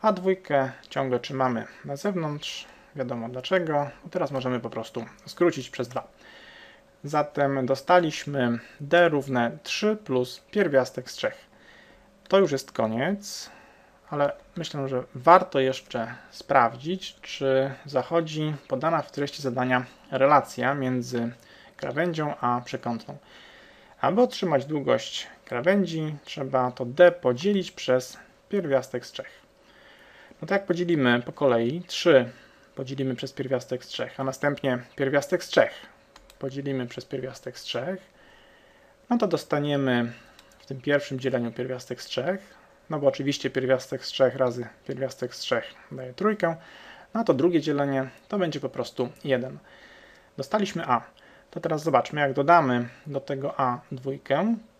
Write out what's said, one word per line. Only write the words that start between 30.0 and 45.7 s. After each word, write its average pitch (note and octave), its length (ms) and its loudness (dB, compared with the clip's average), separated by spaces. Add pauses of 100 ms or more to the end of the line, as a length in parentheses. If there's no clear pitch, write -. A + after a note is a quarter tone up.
No D#3+ 60 -10
to F#3+ 60 0
jak G3 120 0
podzielimy D#3+ 600 2
po - 60 -10
kolei, B2+ 560 2
trzy C3 420 6 (460)
podzielimy C3 400 -4
przez - 180 -12
pierwiastek B2+ 520 -4
z - 20 -20
trzech, - 320 -8
a C3+ 40 -4
następnie C3+ 560 -2 (160)
pierwiastek C#3+ 480 0
z - 40 -14
trzech - 240 4 (680)
podzielimy C3+ 480 -4
przez - 180 -12
pierwiastek B2+ 540 -10
z - 40 -18
trzech, E3 360 -6 (1120)
no A#3+ 80 2
to G#3+ 100 2
dostaniemy C#3 840 0 (460)
w - 60 -20
tym C3 160 -10
pierwszym C#3+ 380 -2
dzieleniu B2 320 -2
pierwiastek B2+ 500 -8
z - 40 -14
trzech, F3 520 -6 (320)
no D#3 100 -4
bo C#3+ 80 4
oczywiście C3+ 420 0
pierwiastek C3 560 -2
z - 20 -8
trzech B2+ 280 2
razy B2 320 0 (200)
pierwiastek C3 480 -6
z - 40 -14
trzech - 340 -2 (180)